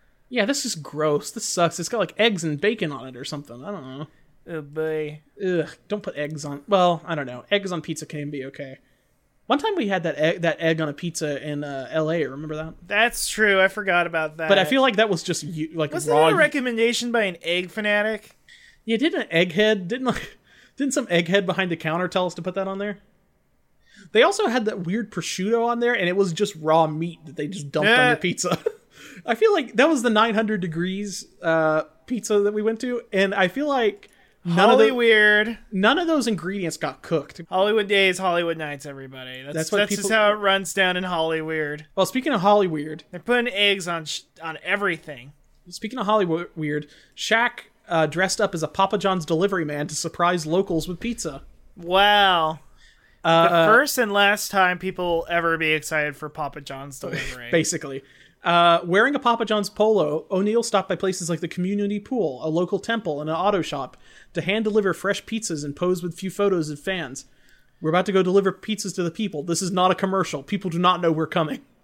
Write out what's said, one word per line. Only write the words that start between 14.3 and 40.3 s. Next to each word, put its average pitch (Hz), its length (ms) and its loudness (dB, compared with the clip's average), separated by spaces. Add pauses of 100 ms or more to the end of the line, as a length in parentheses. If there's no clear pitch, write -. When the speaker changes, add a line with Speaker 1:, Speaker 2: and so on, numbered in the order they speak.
Speaker 2:
that. 160 100 -2
Speaker 1:
But 156 100 6
I 190 60 4
feel 262 180 2
like 254 140 2
that 220 120 4
was 180 140 -2
just 170 220 -4
you, 156 300 -6
like, 156 180 -2
Speaker 2:
Wasn't - 200 -2
Speaker 1:
raw 311 140 6
Speaker 2:
that 320 60 6
a - 40 2
recommendation 240 760 0
by 233 120 2
an 180 180 -4
egg 180 280 -4
fanatic? 208 680 -2 (480)
Speaker 1:
Yeah, 226 120 0
didn't 269 340 0
an 170 180 2
egghead, 208 380 2
didn't, 254 200 -6
like, - 320 -4 (180)
<laughs> - 200 -20
didn't 277 180 -2
some 254 120 -2
egghead 175 400 2
behind 185 240 -2
the 165 60 -4
counter 165 320 -4
tell 180 180 -2
us 170 80 -8
to 175 80 -10
put 175 140 -8
that 190 100 -4
on 190 120 -8
there? 202 200 -8 (1120)
They 214 100 6
also 392 240 2
had 233 180 0
that 208 160 -4
weird 190 320 -4
prosciutto 220 540 -2
on 233 140 -2
there, 240 140 2
and 196 140 0
it 180 80 -2
was 196 160 2
just 202 240 -2
raw 156 300 4
meat 160 400 -6
that 139 100 -18
they 151 120 -6
just 147 220 -12
dumped 196 200 2
on 240 60 6
Speaker 2:
Yeah. 254 120 6
Speaker 1:
your 240 80 2
pizza. 180 420 -2 (360)
<laughs> - 320 -20
I 240 80 0
feel 415 180 4
like 294 240 -2
that 269 120 6
was 294 140 2
the 240 80 2
nine 220 240 2
hundred 214 280 0
degrees, 185 640 -6 (160)
uh, 160 400 2 (240)
pizza 214 340 0
that 202 140 2
we 214 80 -2
went 220 180 -2
to, 247 220 -4 (100)
and 196 220 2
I 190 140 2
feel 285 200 -2
like 254 400 0 (360)
none 180 260 6
of 220 80 8
the 220 80 8
Speaker 2:
Hollyweird. 220 720 4 (120)
Speaker 1:
none 214 280 2
of 349 80 -2
those 302 200 2
ingredients 185 520 -4
got 135 240 -8
cooked. - 480 -4
Speaker 2:
Hollywood 208 380 2
days, 190 300 4
Hollywood 175 380 0
nights, 147 300 -10
everybody. 131 560 -14
That's, 143 120 -10
Speaker 1:
That's 160 180 -4
what 208 60 2
Speaker 2:
that's 202 120 2
just 202 140 -4
Speaker 1:
people 208 120 0
Speaker 2:
how 208 160 6